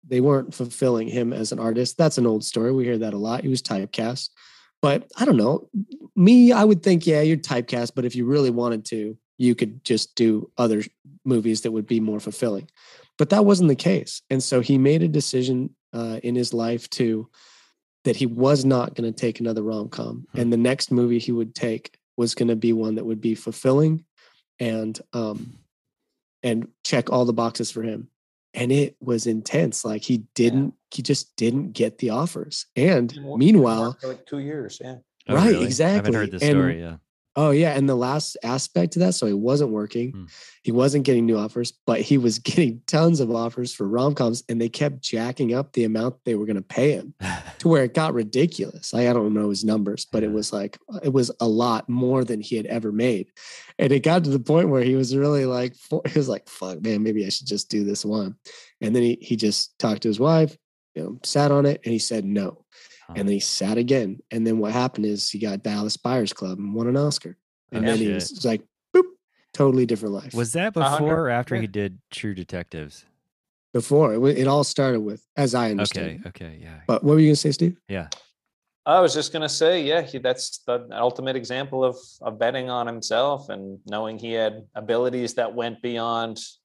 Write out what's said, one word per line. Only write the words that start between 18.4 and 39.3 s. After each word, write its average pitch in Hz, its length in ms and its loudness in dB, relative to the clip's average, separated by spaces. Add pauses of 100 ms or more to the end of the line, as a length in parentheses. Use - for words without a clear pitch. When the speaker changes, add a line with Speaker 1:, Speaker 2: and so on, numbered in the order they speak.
Speaker 1:
not 127 300 2
gonna 117 180 -2
take 113 260 -2
another 113 240 -2
rom-com. 113 680 -6
Speaker 2:
Hmm. 123 60 -4
Speaker 1:
And 120 140 2
the 117 40 2
next 127 340 0
movie 120 280 2
he 117 120 -4
would 117 240 -4
take - 420 -6 (200)
was 117 180 0
gonna 117 220 2
be 117 160 2
one 110 220 0
that 110 100 -6
would 110 160 -4
be 113 140 0
fulfilling 147 680 0 (560)
and, 110 400 -4 (140)
um, 113 460 -6 (840)
and 117 260 -2 (160)
check - 260 -2
all 123 140 2
the 120 80 2
boxes 117 400 -2
for 113 120 -8
him. 113 260 -8 (440)
And 123 180 -2
it 143 280 2
was 117 260 -2
intense. 113 600 -2
Like, 107 180 -6
he 127 120 0
Speaker 3:
Yeah. 110 60 -2 (140)
Speaker 1:
didn't, 123 380 2 (180)
he - 100 -8
just - 360 -2
didn't 120 360 -2
get 110 260 -2
the 120 120 -2
offers. 143 540 -6 (100)
And 127 340 4
Speaker 3:
Didn't 143 160 -14
work, 139 140 -6
Speaker 1:
meanwhile 123 540 6
Speaker 3:
didn't - 0 -
work - 80 -16
for, 131 80 -8
like, - 180 -14
two 143 120 -10
years. 139 440 -10
Yeah. 127 140 -14 (320)
Speaker 2:
Oh, - 60 2
Speaker 1:
Right, 185 100 6
Speaker 2:
really? 220 100 6
I - 40 -2
haven't 123 80 0
Speaker 1:
exactly. 170 480 2
Speaker 2:
heard 104 160 -2
this 90 120 -4
Speaker 1:
And 147 80 4
Speaker 2:
story, 87 300 2
yeah. 82 160 -10 (380)
Speaker 1:
Oh, 151 140 2
yeah. 147 260 4
And 139 140 2
the 131 60 2
last 131 480 -2
aspect 139 500 -2
to 170 60 -2
that, 180 160 2
so 123 100 -2
he 104 80 0